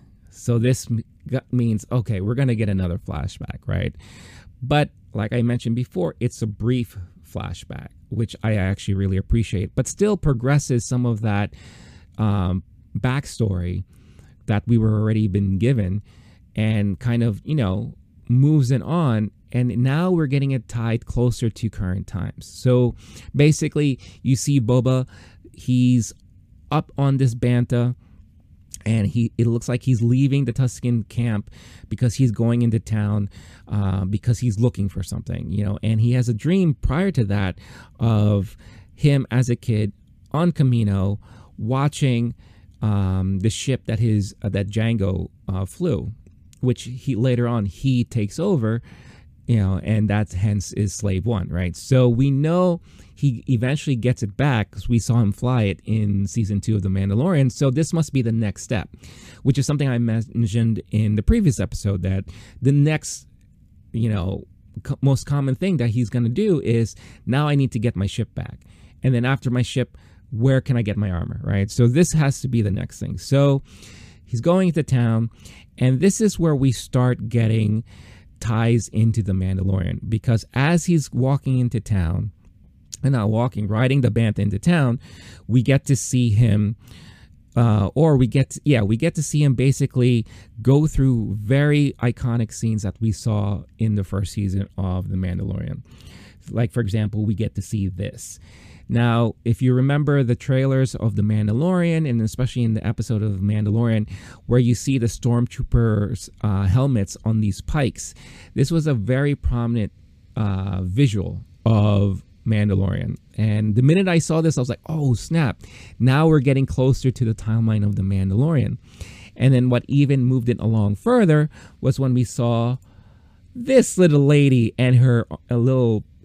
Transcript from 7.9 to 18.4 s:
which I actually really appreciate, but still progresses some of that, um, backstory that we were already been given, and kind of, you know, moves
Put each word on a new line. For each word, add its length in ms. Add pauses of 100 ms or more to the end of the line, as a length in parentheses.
which 320
I 140
actually 400
really 220
appreciate, 580
but 120
still 300
progresses 680
some 220
of 160
that, 320 (640)
um, 460 (340)
backstory 840 (640)
that 180
we 140
were 200
already 280
been 320
given, 420 (540)
and 440
kind 220
of, 240
you 80
know, 400 (340)
moves 440